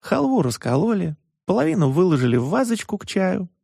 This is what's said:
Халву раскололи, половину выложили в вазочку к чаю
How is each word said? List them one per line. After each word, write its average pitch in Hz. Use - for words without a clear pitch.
Халву 269
раскололи, 156
половину 185
выложили 135
в 123
вазочку 233
к -
чаю 190